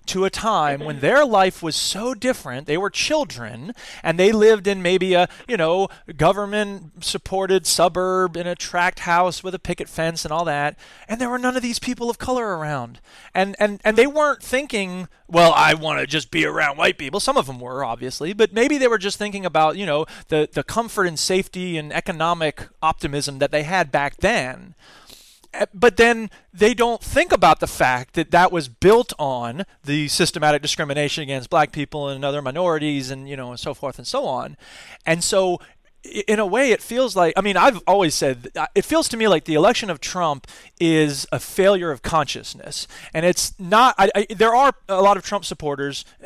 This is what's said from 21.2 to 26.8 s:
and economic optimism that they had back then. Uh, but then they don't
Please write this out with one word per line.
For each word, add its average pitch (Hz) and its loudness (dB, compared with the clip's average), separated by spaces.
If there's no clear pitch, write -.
and 151 -10
economic 165 -4
optimism 143 -2
that 143 0
they 151 0
had 165 0
back 143 -2
then. 131 -2
Uh, - -2
but 208 4
then 226 2
they 208 2
don't 233 -2